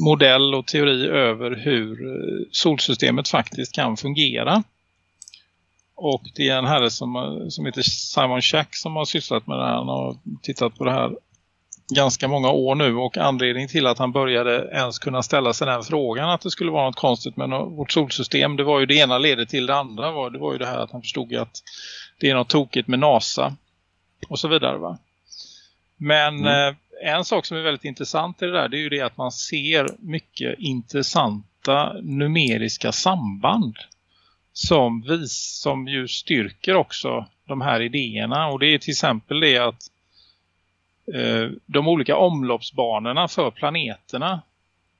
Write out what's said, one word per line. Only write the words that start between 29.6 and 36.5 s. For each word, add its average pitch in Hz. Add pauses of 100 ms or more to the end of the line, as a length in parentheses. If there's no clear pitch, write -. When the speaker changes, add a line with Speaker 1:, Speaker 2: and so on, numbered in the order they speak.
Speaker 1:
mycket 151
intressanta 135
numeriska 139
samband 135 (800)
som 120
vis-, 147
som 131
ju 131
styrker 147